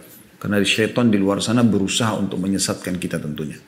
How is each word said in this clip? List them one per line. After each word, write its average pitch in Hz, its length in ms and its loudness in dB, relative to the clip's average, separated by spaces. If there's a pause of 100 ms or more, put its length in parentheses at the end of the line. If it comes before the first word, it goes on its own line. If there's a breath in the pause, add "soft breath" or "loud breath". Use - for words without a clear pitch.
(400)
Karena 104 240 -2
syaitan 110 480 2
di 104 80 4
luar 98 240 0
sana 113 160 2
berusaha 101 560 2
untuk 95 240 -4
menyesatkan 92 560 -2
kita 85 240 -4
tentunya. 76 480 -8